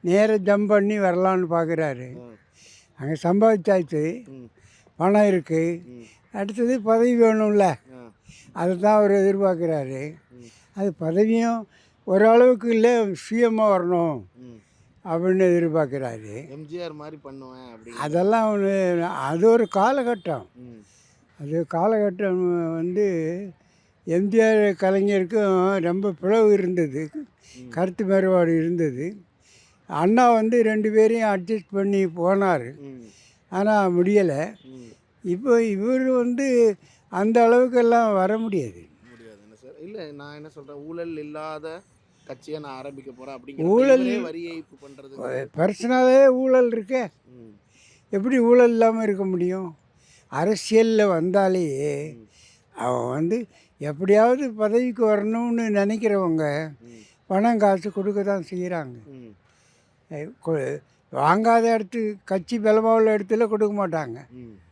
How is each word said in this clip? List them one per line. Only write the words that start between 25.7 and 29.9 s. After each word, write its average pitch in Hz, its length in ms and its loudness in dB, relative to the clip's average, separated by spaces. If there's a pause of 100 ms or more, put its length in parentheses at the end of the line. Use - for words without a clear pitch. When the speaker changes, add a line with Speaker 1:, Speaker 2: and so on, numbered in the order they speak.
Speaker 1:
ரொம்ப 185 400 -2
பிளவு 208 320 4
இருந்தது, 170 600 -2
Speaker 2:
ம். 127 540 -18
Speaker 1:
கருத்து 180 360 -4
வேறுபாடு 185 520 2
இருந்தது. 165 600 -4 (680)
அண்ணா 220 460 2